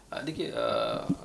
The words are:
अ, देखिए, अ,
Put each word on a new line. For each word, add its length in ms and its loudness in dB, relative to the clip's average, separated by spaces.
अ, 80 -4
देखिए, 260 -4
अ, 600 2